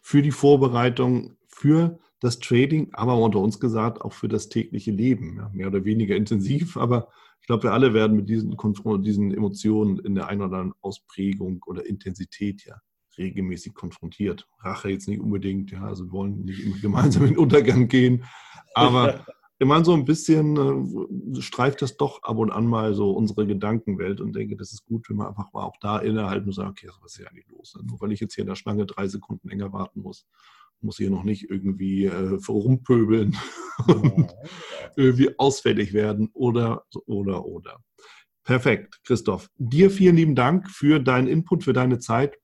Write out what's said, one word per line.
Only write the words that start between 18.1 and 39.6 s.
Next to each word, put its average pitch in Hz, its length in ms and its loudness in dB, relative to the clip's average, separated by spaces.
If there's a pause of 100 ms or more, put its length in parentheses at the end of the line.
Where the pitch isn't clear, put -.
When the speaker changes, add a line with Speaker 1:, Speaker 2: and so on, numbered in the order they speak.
Speaker 1:
aber 123 500 4
Speaker 2:
<laughs> - 100 -20 (240)
Speaker 1:
immer 147 240 6
so 170 100 6
ein 147 120 2
bisschen, 143 1300 0
äh, 127 60 -8
streift 131 400 -2
das 131 160 -6
doch - 260 -4
ab 110 140 -4
und 110 140 0
an 110 160 -2
mal 110 260 0
so 101 180 0
unsere 107 360 -2
Gedankenwelt 101 760 -4
und 107 140 -8
denke, 107 200 -6
das 101 180 -16
ist - 120 -20
gut, 113 240 -8
wenn 104 80 -6
man 101 100 -6
einfach 98 260 -12
mal 104 100 -8
auch - 180 -12
da 104 180 -4
innehalten 101 500 -4
und 95 40 -6
sagt, 98 160 -8
okay, - 180 -18 (140)
was - 120 -20
ist - 40 -20
hier - 120 -20
eigentlich - 180 -20
los? - 360 -20
Nur 117 160 -12
weil 104 120 -6
ich 101 80 -6
jetzt 107 160 -10
hier 104 80 -6
in 101 40 -6
der 95 80 -8
Schlange 104 300 -4
drei 98 220 -8
Sekunden - 420 -12
länger 98 240 -8
warten 98 280 -10
muss, 92 240 -18 (580)
muss 107 140 -8
hier 101 120 -2
noch 92 140 -2
nicht 101 260 -4
irgendwie, 95 560 -2
äh, 95 320 -2 (100)
rumpöbeln 110 880 2 (260)
<laughs> - 260 -4
und 147 300 4 (140)
Speaker 2:
Ja. - 20 -20 (640)
Speaker 1:
irgendwie 131 440 4
ausfällig 107 540 2
werden 107 400 0
oder, 117 500 0 (220)
oder, 98 400 -4
oder. - 320 -14 (640)
Perfekt, 123 600 0
Christoph. 107 540 -2
Dir 147 340 4